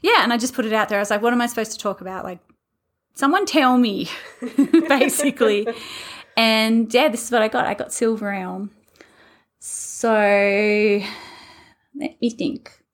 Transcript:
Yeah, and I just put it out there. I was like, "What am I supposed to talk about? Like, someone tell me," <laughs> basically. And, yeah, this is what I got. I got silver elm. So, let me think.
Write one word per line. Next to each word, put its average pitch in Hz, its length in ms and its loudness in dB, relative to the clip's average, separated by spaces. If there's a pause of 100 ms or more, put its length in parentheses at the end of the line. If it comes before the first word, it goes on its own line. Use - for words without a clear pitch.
Yeah, 381 200 4
and 226 100 2
I 240 60 0
just 254 160 -4
put 240 120 -2
it 214 60 -4
out 220 160 0
there. 208 100 -2
I 202 40 0
was 208 80 -4
like, 208 120 0
"What 240 100 2
am 240 80 0
I 240 60 0
supposed 220 260 -6
to - 60 -12
talk 196 220 -6
about? 185 240 -12
Like, 180 160 -12 (760)
someone 349 320 2
tell 254 320 2
me," 208 300 0 (320)
<laughs> 294 480 2
basically. 247 800 2 (720)
And, 226 580 2
yeah, 262 140 4
this 233 160 -4
is - 60 -10
what 240 120 2
I 220 60 2
got. 247 180 0
I 208 80 -2
got - 180 -10
silver 214 400 -2
elm. 190 380 -8 (880)
So, - 500 -6 (1900)
let - 260 -10
me 233 100 0
think. - 420 -8 (220)